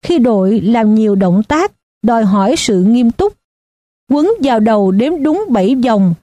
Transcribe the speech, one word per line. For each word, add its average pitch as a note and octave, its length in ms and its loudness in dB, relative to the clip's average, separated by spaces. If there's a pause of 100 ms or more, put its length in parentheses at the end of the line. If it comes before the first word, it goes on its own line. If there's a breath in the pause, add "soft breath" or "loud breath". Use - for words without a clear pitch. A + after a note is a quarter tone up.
Khi E4+ 140 0
đội G#3 420 0
làm A3 340 0
nhiều G#3+ 200 0
động F#3+ 280 0
tác, E4 280 -2 (320)
đòi A3+ 220 0
hỏi G3+ 320 0
sự F#3+ 260 0
nghiêm A#3 280 2
túc. G4+ 220 -2 (760)
Quấn D4+ 200 0 (120)
vào B3 160 0
đầu G#3 320 0
đếm C4+ 320 -2
đúng E4+ 260 -2
bảy A3+ 260 0
vòng G#3+ 480 0